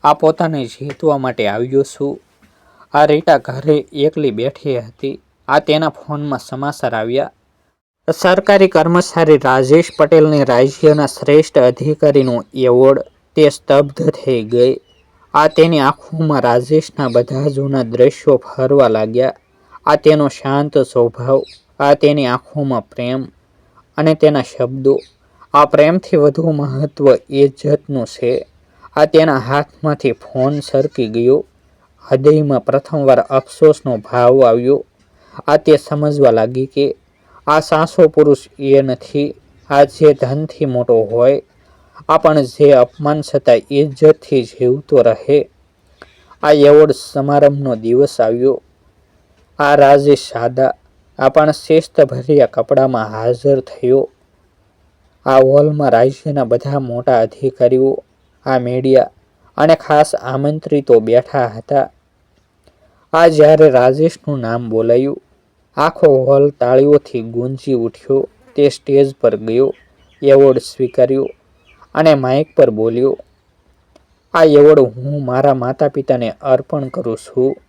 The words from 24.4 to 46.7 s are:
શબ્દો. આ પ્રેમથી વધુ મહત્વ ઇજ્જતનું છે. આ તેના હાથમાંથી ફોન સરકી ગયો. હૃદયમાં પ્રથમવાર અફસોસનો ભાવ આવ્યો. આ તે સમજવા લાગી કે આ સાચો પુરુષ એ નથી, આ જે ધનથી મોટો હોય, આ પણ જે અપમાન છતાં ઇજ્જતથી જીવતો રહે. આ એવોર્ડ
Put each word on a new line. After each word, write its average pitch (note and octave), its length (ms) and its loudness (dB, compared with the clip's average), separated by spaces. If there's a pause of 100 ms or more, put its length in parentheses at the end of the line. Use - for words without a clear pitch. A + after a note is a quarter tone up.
શબ્દો. C3 580 -4 (540)
આ D3 120 4
પ્રેમથી D#3+ 520 0
વધુ D3 340 0
મહત્વ C#3+ 640 -2 (140)
ઇજ્જતનું C#3 760 -4
છે. - 400 -6 (500)
આ D3+ 100 2
તેના D#3+ 320 2
હાથમાંથી C#3+ 720 -4
ફોન C3 480 -6
સરકી C3+ 480 -4
ગયો. A#2 380 0 (640)
હૃદયમાં C#3+ 580 0
પ્રથમવાર C3+ 540 0
અફસોસનો C#3 800 -2
ભાવ B2 460 2
આવ્યો. B2 420 0 (640)
આ D3 100 2
તે D3+ 200 2
સમજવા D3 540 0
લાગી A#2+ 340 -2
કે C#3 300 -4 (520)
આ D3+ 120 2
સાચો D#3+ 480 0
પુરુષ D3 300 2 (220)
એ C#3 220 2
નથી, C3+ 540 -6 (340)
આ C#3+ 140 4
જે D3 300 2
ધનથી C#3+ 520 -6
મોટો B2 380 0
હોય, A#2+ 380 0 (680)
આ D#3+ 80 2
પણ D3+ 240 2
જે C#3+ 300 2
અપમાન D3 500 0
છતાં C3+ 340 0 (160)
ઇજ્જતથી C#3+ 720 0
જીવતો B2+ 580 -2
રહે. A#2+ 480 0 (960)
આ D3+ 80 2
એવોર્ડ D3 400 6